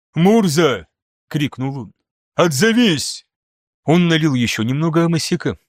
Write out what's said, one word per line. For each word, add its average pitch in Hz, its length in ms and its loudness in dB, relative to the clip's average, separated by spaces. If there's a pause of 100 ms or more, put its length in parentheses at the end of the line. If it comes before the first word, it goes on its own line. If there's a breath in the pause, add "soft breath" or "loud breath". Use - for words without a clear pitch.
(160)
«Мурза!» 165 720 2 (420)
крикнул 139 480 -6
он. 110 160 -14 (400)
«Отзовись!» 180 920 0 (580)
Он 170 220 2
налил 160 260 2
еще 117 300 -2
немного 156 420 0
амасека 165 640 -4